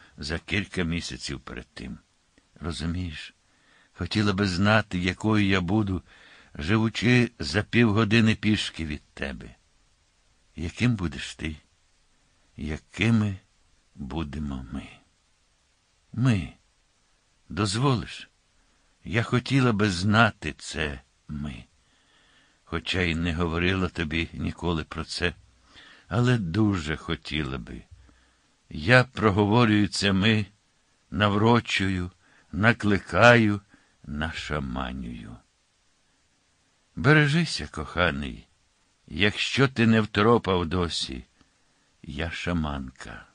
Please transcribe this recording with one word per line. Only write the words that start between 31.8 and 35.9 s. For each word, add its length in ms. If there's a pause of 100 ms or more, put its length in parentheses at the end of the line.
накликаю, 1080 (440)
нашаманюю. 1300 (1600)